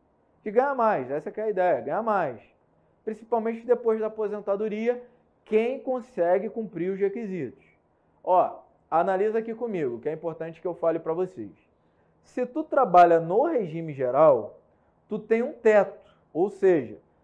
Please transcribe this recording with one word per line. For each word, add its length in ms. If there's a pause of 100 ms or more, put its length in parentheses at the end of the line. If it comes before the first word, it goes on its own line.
(420)
De 100
ganhar 240
mais, 340
essa 220
que 80
é 60
a 40
ideia, 320
ganhar 220
mais. 380 (640)
Principalmente 600
depois 340
da 80
aposentadoria, 920 (440)
quem 340
consegue 720
cumprir 420
os 80
requisitos. 640 (580)
Ó, 380 (320)
analisa 480
aqui 140
comigo, 460
que 100
é 40
importante 480
que 60
eu 80
fale 240
pra 140
vocês. 380 (720)
Se 240
tu 180
trabalha 580
no 240
regime 480
geral, 640 (500)
tu 100
tem 240
um 100
teto, 600 (200)
ou 160
seja, 480 (260)